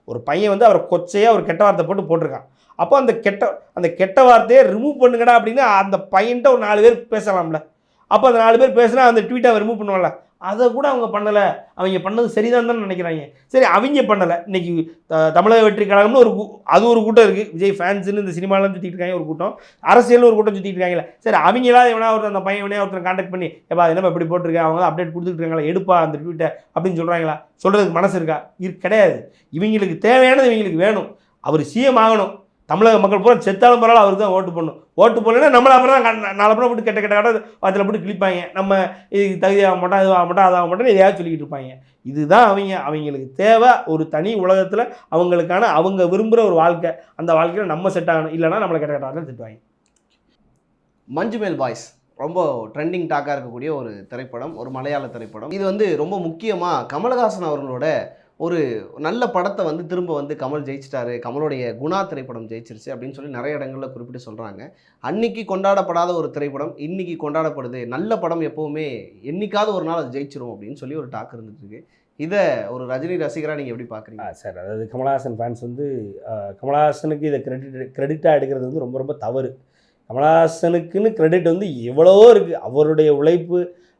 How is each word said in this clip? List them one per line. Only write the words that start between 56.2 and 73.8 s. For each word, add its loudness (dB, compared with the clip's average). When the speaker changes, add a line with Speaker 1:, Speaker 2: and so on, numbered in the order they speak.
Speaker 2:
கமலஹாசன் -2
அவர்களோட -4
ஒரு -4
நல்ல -4
படத்தை -4
வந்து -6
திரும்ப -6
வந்து -8
கமல் -8
ஜெயிச்சிட்டாரு, -10
கமலுடைய -8
குணா -4
திரைப்படம் -14
ஜெயிச்சிருச்சு -18
அப்படின்னு -14
சொல்லி -18
நிறைய -8
இடங்கள்ல -12
குறிப்பிட்டு -18
சொல்றாங்க. -18
அன்னைக்கு -6
கொண்டாடப்படாத -2
ஒரு -4
திரைப்படம் -10
இன்னைக்கு -10
கொண்டாடப்படுது. -8
நல்ல -6
படம் -6
எப்பவுமே -10
என்னைக்காவது -6
ஒரு -6
நாள் -6
அது -10
ஜெயிச்சிரும் -14
அப்படின்னு -18
சொல்லி -16
ஒரு -12
டாக் -16
இருந்துட்டு -20
இருக்கு. -20
இதை -6
ஒரு -12
ரஜினி -8
ரசிகரா -8
நீங்க -12
எப்படி -14